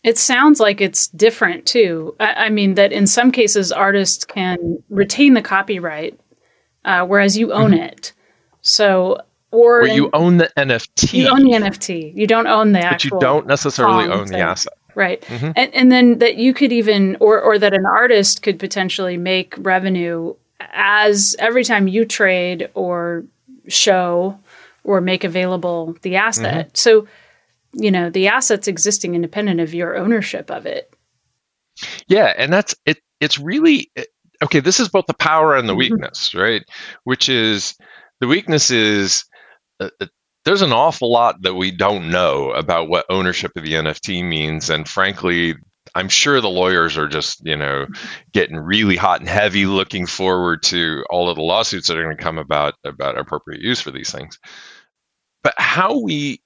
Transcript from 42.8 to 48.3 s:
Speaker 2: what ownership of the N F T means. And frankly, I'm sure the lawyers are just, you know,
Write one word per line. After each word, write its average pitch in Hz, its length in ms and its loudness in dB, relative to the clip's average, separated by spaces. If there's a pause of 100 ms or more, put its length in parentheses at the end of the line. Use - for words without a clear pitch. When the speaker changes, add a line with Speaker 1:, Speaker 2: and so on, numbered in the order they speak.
Speaker 2:
what 85 220 -2
ownership 92 440 -2
of 82 80 -12
the 78 140 -4
N 78 100 -2
F 78 140 -6
T 90 240 -6
means. 78 460 -6
And 78 180 -4
frankly, 90 640 -2 (400)
I'm 95 140 -4
sure 139 320 0
the 107 100 -4
lawyers 87 480 0
are 76 80 -2
just, 73 400 -8
you 78 80 -4
know, 71 320 -6 (460)